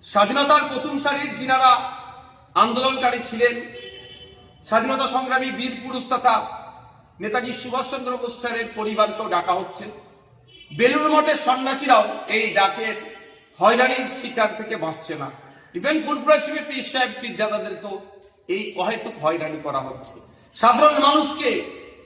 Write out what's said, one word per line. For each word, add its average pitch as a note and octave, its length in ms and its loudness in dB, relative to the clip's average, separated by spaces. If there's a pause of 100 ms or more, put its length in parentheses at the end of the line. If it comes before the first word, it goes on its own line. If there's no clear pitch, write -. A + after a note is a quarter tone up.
স্বাধীনতার C#4+ 640 4
প্রথম C#4 300 -6
সারির C#4 380 -2
যিনারা C4 340 4 (840)
আন্দোলনকারী B3 640 2
ছিলেন, A#3 420 0 (1040)
স্বাধীনতা B3 440 0
সংগ্রামী B3+ 420 0
বীর A#3 320 -6
পুরুষ B3+ 280 -8
তথা A#3+ 360 2 (720)
নেতাজি A#3 320 -4
সুভাষচন্দ্র B3 640 -6
বোস A#3+ 240 -8
স্যারের A#3 240 -4 (100)
পরিবারকেও G#3+ 540 0
ডাকা F3+ 240 0
হচ্ছে। F3+ 320 -4 (920)
বেলুড় D4 320 2
মঠের D4+ 260 4
সন্ন্যাসীরাও C4 720 2 (220)
এই G#3+ 280 0
ডাকের G3 400 0 (640)
হয়রানির B3+ 500 4 (140)
শিকার A3 340 -2
থেকে A3 200 -6
বাঁচছে D#3+ 380 -8
না। C#3 160 -8 (440)
Even C#4 280 0
ফুরফুরা D4 380 2
শিবের D4+ 280 -4
পীর C4 140 -6
সাহেব B3+ 280 -2 (100)
পীরজাদাদেরকেও G#3 800 -4 (480)
এই G3+ 280 -4
অহেতুক A3 360 -4 (120)
হয়রানি D#3 380 -2
করা C3+ 180 -4
হচ্ছে, C3 320 -12 (420)
সাধারণ C#4+ 440 6
মানুষকে C#4+ 840 2 (240)